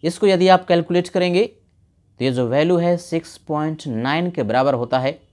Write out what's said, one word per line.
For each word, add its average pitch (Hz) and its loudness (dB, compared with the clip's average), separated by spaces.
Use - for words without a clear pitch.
इसको 170 0
यदि 185 4
आप 180 4
कैलकुलेट 175 0
करेंगे 180 0
तो - -14
ये 135 0
जो 123 -2
वैल्यू 156 2
है 175 0
सिक्स 165 -8
पॉइंट 156 -6
नाइन 139 -2
के 147 -4
बराबर 127 0
होता 120 -2
है। 110 -2